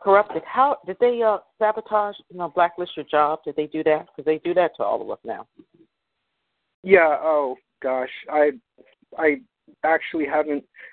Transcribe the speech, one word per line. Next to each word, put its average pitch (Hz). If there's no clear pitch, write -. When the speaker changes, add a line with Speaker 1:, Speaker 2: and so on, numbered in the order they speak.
Speaker 1:
corrupted, 196
how 269
did 185
they, 240
uh, 214
sabotage, 214
you 180
know, 175
blacklist 175
your 151
job? 151
Did 151
they 151
do 156
that? 156
'Cause 143
they 156
do 170
that 170
to 117
all 104
of 104
us -
now. 110
Speaker 2:
Yeah. 170
Oh 147
gosh, 131
I, 151
I 147
actually 156
haven't 151